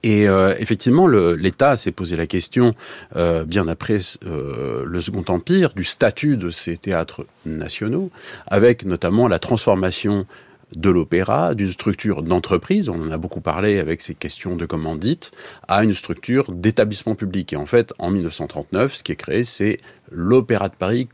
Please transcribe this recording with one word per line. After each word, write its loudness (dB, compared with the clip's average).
Et, 6
euh, 4
effectivement, 2
le, 6
l'État 2
s'est -4
posé -6
la -2
question, 2
euh, 2
bien 0
après, -2
euh, -6
le -4
Second -6
Empire, 2
du -6
statut 2
de -4
ces -6
théâtres -4
nationaux, -4
avec 4
notamment 2
la 2
transformation 0
de 0
l'opéra, 2
d'une -2
structure -2
d'entreprise, 0
on -4
en -6
a -6
beaucoup -8
parlé 0
avec -2
ces -10
questions -8
de -4
commandite, -4
à 4
une 4
structure -4
d'établissement 0
public. -6
Et -4
en -6
fait, 2
en -2
mille 0
neuf -4
cent -8
trente-neuf, -4
ce -14
qui -6
est -4
créé, -2
c'est -2
l'Opéra 2
de -14
Paris -2